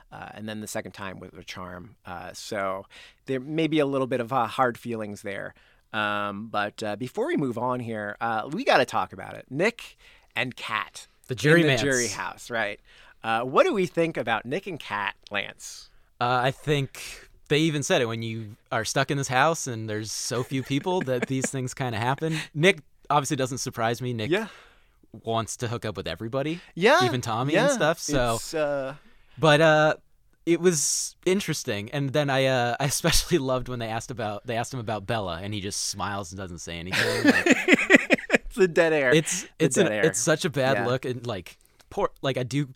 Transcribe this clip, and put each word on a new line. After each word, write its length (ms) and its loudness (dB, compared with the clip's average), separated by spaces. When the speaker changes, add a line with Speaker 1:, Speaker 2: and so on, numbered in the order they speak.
Speaker 1:
Uh, 200 -14
and 160 -12
then 120 -8
the 80 -10
second 240 -8
time 280 -12
was 160 -16
a 80 -18
charm. 520 -14
Uh, 260 -12
so 540 -6
there 140 -2
may 260 -2
be 140 2
a 60 4
little 200 0
bit 140 0
of, 120 -4
uh, 140 2
hard 320 2
feelings 440 -8
there. 320 -8
Um, 560 -2
but, 340 -2
uh, 140 -2
before 300 -4
we 100 0
move 220 0
on 220 -2
here, 400 -6
uh, 300 -2
we 140 -4
gotta 220 6
talk 260 -2
about 220 -12
it. 160 -16
Nick 460 -2
and 200 -2
Kat 500 -6
Speaker 2:
The 60 -4
jury 260 6
Speaker 1:
in 60 6
the 60 6
Speaker 2:
mans. 100 2
Speaker 1:
jury 260 2
house, 420 -8
right? 300 -2
Uh, 200 2
what 220 4
do 80 0
we 140 2
think 320 -2
about 260 0
Nick 220 -6
and 120 -10
Kat, 360 -4
Lance? 580 -8
Speaker 2:
Uh, 220 2
I 80 2
think 800 -4
they 120 4
even 220 2
said 200 4
it, 20 2
when 180 -4
you 340 -8
are 140 0
stuck 260 0
in 60 0
this 120 -2
house 380 2
and 220 -6
there's 240 -4
so 300 -4
few 200 -4
people 400 0
that 240 -2
Speaker 1:
<laughs> 20 -6
Speaker 2:
these 200 -2
things 240 -6
kinda 260 -4
happen. 380 0
Nick 280 4
obviously 280 2
doesn't 220 -2
surprise 440 -2
me. 100 -2
Nick 180 -2
Speaker 1:
Yeah. 180 0
Speaker 2:
wants 360 -2
to 100 -2
hook 160 -6
up 120 -4
with 120 -6
everybody, 520 -4
Speaker 1:
Yeah, 300 6
Speaker 2:
even 160 2
Tommy 340 0
and 140 6
Speaker 1:
yeah. 60 4
Speaker 2:
stuff. 240 2
So, 380 2
Speaker 1:
It's, 180 -6
uh, 400 -2
Speaker 2:
but, 220 6
uh, 340 6
it 140 4
was 640 0
interesting. 680 -2
And 200 -2
then 160 2
I, 180 2
uh, 300 2
<laughs> 40 -2
I 60 0
especially 520 2
loved 300 -2
when 100 -6
they 100 -6
asked 220 -6
about, 360 -6
they 100 -2
asked 180 -4
him 60 -6
about 260 -6
Bella, 360 -4
and 120 -6
he 60 -4
just 260 -4
smiles 460 -6
and 60 -12
doesn't 200 -10
say 200 -10
anything. 460 -2
Like, 220 4
Speaker 1:
<laughs> 720 4
It's 40 -10
a 80 4
dead 240 4
air. 200 4
Speaker 2:
it's, 300 2
Speaker 1:
It's 20 -10
a 200 -4
Speaker 2:
it's 140 2
an, 80 6
Speaker 1:
dead 60 0
air. 140 2
Speaker 2:
it's 140 0
such 240 0
a 60 0
bad 260 2
Speaker 1:
Yeah. 100 0
Speaker 2:
look, 180 0
and, 220 -6
like, 320 -8
poor, 200 -2
like, 140 0
I 80 -2
do 320 -2